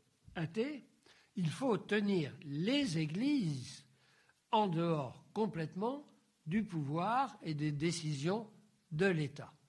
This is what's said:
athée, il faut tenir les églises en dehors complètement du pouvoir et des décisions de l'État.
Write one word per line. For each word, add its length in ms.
athée, 500
il 160
faut 260
tenir 560
les 540
églises 840
en 160
dehors 640
complètement 760
du 180
pouvoir 800
et 120
des 160
décisions 800
de 160
l'État. 460